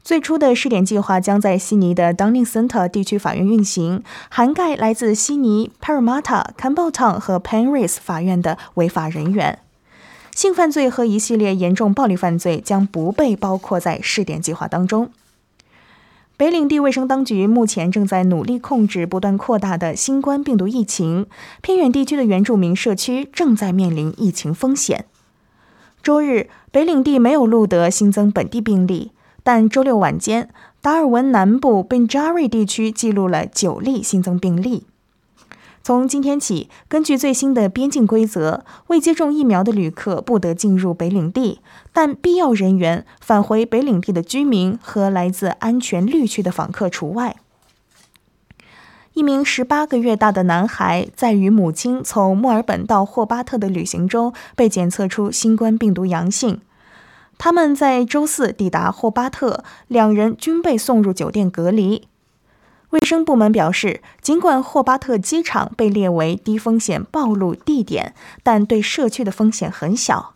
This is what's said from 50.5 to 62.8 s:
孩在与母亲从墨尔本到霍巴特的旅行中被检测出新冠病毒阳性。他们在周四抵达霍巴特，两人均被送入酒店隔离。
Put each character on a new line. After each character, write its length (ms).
孩 480
在 180
与 160
母 220
亲 320
从 340
墨 140
尔 100
本 240
到 180
霍 220
巴 160
特 160
的 100
旅 160
行 240
中 260
被 140
检 180
测 200
出 240
新 240
冠 200
病 160
毒 140
阳 240
性。 320
他 160
们 200
在 300
周 240
四 240
抵 180
达 220
霍 180
巴 200
特， 340
两 260
人 240
均 240
被 160
送 240
入 120
酒 180
店 180
隔 220
离。 340